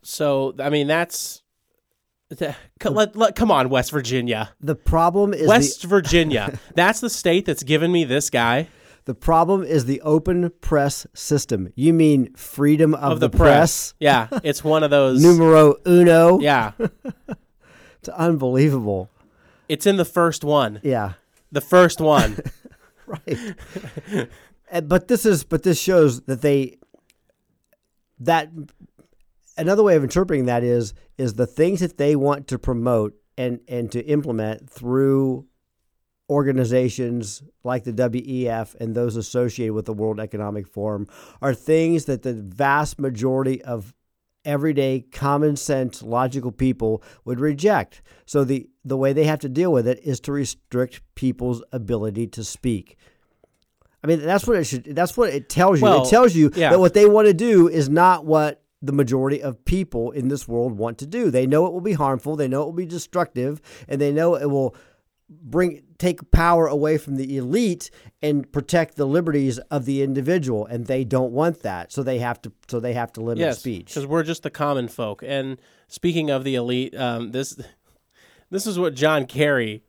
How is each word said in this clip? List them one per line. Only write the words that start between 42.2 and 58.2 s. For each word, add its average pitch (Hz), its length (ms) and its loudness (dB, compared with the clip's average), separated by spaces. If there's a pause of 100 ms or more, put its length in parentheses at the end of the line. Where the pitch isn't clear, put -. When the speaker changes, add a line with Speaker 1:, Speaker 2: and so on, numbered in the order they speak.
Speaker 2:
the 127 100 -6
vast 135 680 -2
majority 131 640 -4
of 117 320 -12 (500)
everyday 139 560 -2 (120)
common 143 440 0
sense, 131 460 -4
logical 123 480 -4
people 113 520 -2 (220)
would 120 140 -8
reject. 147 640 -2 (240)
So 143 160 0
the, 131 260 -4 (160)
the 135 120 -6
way 135 160 0
they 151 120 2
have 151 160 0
to 147 80 -8
deal 165 240 0
with 120 140 2
it 123 160 -2
is 139 180 -6
to - 120 -8
restrict 127 680 -6 (140)
people's 123 480 -4 (100)
ability 110 560 -6
to 117 140 -14
speak. - 560 -8 (1040)
I 147 60 -6
mean, 160 120 2
that's 180 240 -2
what 233 120 0
it 170 80 0
should, 135 320 -8
that's 175 200 -2
what 233 160 0
it 135 160 -8
tells 180 300 4
you. 139 60 2
Speaker 1:
Well, 165 200 6
Speaker 2:
It 127 60 0
tells 233 240 6
you 151 220 6
Speaker 1:
yeah. 165 140 2
Speaker 2:
that 180 100 6
what 180 140 6
they 208 120 8
want 208 220 8
to 196 60 6
do 185 340 6
is 151 200 0
not 170 360 4